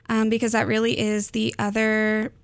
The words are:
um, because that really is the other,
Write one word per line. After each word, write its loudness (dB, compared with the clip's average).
um, 2
because 0
that 2
really 2
is -2
the -2
other, 0